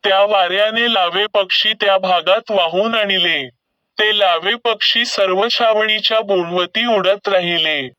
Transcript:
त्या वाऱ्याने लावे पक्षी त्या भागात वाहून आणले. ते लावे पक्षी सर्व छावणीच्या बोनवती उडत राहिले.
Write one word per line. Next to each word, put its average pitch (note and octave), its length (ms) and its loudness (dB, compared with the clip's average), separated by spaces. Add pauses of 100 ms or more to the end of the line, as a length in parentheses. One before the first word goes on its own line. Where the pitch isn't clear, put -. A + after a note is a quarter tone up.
त्या G3 200 4
वाऱ्याने G#3 680 0
लावे F#3 320 0
पक्षी G#3 460 0
त्या G3+ 260 2
भागात F#3 520 0
वाहून F#3+ 440 0
आणले. F3 540 -2 (500)
ते G#3 200 0
लावे F#3 360 0
पक्षी A#3 500 -2
सर्व G3 440 0
छावणीच्या A3 720 0
बोनवती F3+ 680 -2
उडत G3+ 420 0
राहिले. D#3+ 720 -2